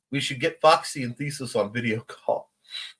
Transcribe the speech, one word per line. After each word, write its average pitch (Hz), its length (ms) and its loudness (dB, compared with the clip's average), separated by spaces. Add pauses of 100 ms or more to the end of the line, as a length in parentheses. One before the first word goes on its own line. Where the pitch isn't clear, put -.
(120)
We 139 80 -2
should 131 200 -4
get 160 220 -2
Foxy 156 420 6
and 120 140 -6
Thesis 139 380 -6
on 104 180 0
video 120 280 -2
call. - 500 -6 (480)